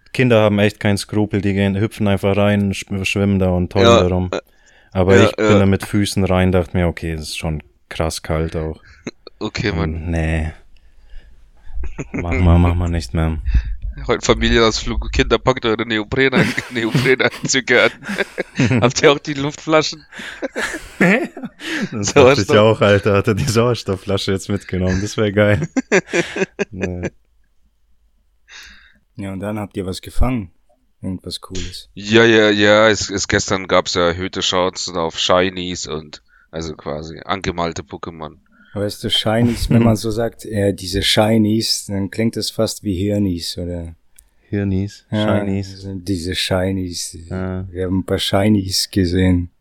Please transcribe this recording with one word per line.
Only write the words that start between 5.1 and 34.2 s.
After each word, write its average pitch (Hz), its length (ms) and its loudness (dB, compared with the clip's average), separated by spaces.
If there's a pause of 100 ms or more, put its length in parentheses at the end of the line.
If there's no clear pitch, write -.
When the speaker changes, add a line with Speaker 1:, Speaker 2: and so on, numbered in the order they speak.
Speaker 2:
Ja, 117 140 8
Speaker 1:
ich - 80 -4
bin 110 80 0
Speaker 2:
ja. 107 140 6
Speaker 1:
da 101 60 6
mit 98 200 2
Füßen 101 400 0
rein, 92 260 4
dachte 92 260 0
mir, 87 100 2
okay, 82 280 -4
das 76 140 -10
ist - 80 -10
schon 78 260 -6 (260)
krass - 320 -4
kalt 80 340 -2
auch. 78 240 -6 (600)
Speaker 2:
Okay, 107 340 -2
Mann. 80 360 -4
Speaker 1:
Nee. 80 420 -2 (1600)
Mach 85 180 -4
mal, 87 260 4
mach 87 180 4
mal 87 140 0
nicht 82 240 -4
mehr. 80 260 0 (680)
Speaker 2:
Heute - 180 -2
Familienausflug, 113 840 2
Kinder, 120 260 2
packt 127 280 0
eure 110 200 0
Neopren-, 120 600 0 (140)
<laughs> - 140 -12
Neoprenanzüge 123 1120 0
an. - 960 -2
Speaker 1:
<laughs> - 20 2
Speaker 2:
Habt 123 220 0
ihr 151 80 8
auch 143 80 0
die 151 140 -8
Luftflaschen? 151 720 -2 (960)
Speaker 1:
<laughs> 202 40 2 (880)
Das 104 180 -6
Speaker 2:
Sauerstoff. - 40 -6
Speaker 1:
dachte 131 280 6 (120)
ich 107 60 6
auch, 110 220 4
Alter. 101 360 4
Hat 98 100 0
er 107 80 2
die 95 100 -2
Sauerstoffflasche 101 880 -2
jetzt 95 180 -4
mitgenommen? 95 520 -2
Das 104 160 -6
wär 104 140 0
geil. 104 360 2 (560)
Speaker 2:
<laughs> - 480 -6
Speaker 1:
Nee. 90 380 -6 (2000)
Speaker 3:
Ja, 98 180 -10
und 92 60 -10
dann 104 200 -6
habt 101 180 -10
ihr 95 80 -6
was 92 160 -6
gefangen? 120 500 0 (500)
Irgendwas 92 400 -10
Cooles? 90 520 -10
Speaker 2:
Ja, 107 320 2
ja, 110 240 6
ja. 104 400 6
Es, 101 200 0
es, 95 180 -6
gestern 95 400 -2
gab's 90 280 0
ja 87 120 2
erhöhte 92 320 -4